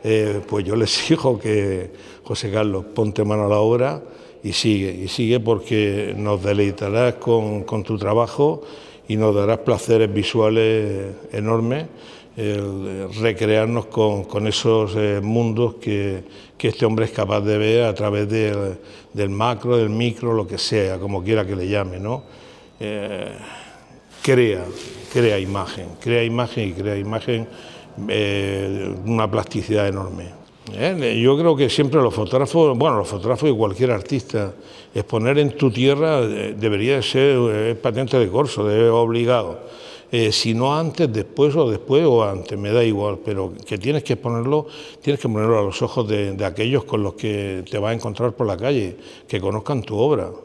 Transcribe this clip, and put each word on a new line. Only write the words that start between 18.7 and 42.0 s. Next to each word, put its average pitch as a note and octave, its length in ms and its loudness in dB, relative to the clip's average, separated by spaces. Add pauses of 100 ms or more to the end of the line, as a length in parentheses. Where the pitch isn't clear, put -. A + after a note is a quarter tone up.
del G2+ 180 -2
macro, A2+ 460 0
del A2+ 140 4
micro, A#2 420 -2
lo A2 140 0
que F#2+ 140 -8
sea, F#2+ 400 0
como F#2+ 240 -4
quiera G#2 240 2
que G2+ 80 -4
le F#2 120 -4
llame, F#2+ 320 -2
¿no? A#2 260 -6 (540)
Eh, G#2 520 -8 (880)
crea, A#2 440 2 (460)
crea A2 280 2
imagen, F#2+ 480 -6 (120)
crea A#2 240 0
imagen A#2 460 -2
y F2+ 40 -8
crea G2+ 220 -4
imagen, A2 520 -4 (600)
eh, G2 840 -2 (100)
una A2 280 0
plasticidad G#2 560 -2
enorme. F2+ 500 -8 (340)
¿Eh? A#2+ 480 -2
Yo C3 160 6
creo D#3+ 200 4
que C#3 120 2
siempre D3 320 2
los A#2+ 140 4
fotógrafos, C3 640 2
bueno, C3+ 220 4
los F#2+ 80 0
fotógrafos A#2 420 0
y C3+ 40 4
cualquier G#2+ 360 2
artista, G#2+ 640 -2 (400)
exponer A#2+ 460 0
en C#3+ 180 2
tu C3 140 4
tierra, C#3 500 2
eh, G#2 340 -2
debería G#2+ 420 0
de B2 40 0
ser, C3 360 4 (120)
eh, G#2+ 240 0
patente B2+ 460 0
de G#2+ 100 4
corso, A2+ 380 0
debe A2+ 220 4
obligado. A#2 720 2 (500)
Eh, A2+ 200 2
si A2+ 220 0
no C3 240 2
antes, D#3+ 340 0
después C3+ 440 2
o D#3+ 120 4
después C3 380 2